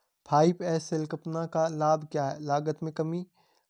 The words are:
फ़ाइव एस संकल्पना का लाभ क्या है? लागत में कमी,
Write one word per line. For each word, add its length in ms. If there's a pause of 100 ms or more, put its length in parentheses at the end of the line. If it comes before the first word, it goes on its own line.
(280)
फ़ाइव 340
एस 220
संकल्पना 640
का 220
लाभ 440
क्या 160
है? 140
लागत 400
में 100
कमी, 340 (440)